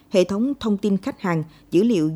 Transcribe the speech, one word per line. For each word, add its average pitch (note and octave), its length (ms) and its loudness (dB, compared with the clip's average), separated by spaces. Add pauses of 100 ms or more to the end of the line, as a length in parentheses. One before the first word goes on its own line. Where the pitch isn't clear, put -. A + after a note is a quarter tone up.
hệ F#3 140 4
thống A3 360 -2
thông G#3 180 -2
tin G3 200 0
khách - 240 -8
hàng, E3 220 -2 (280)
dữ F3 120 4
liệu F3 320 2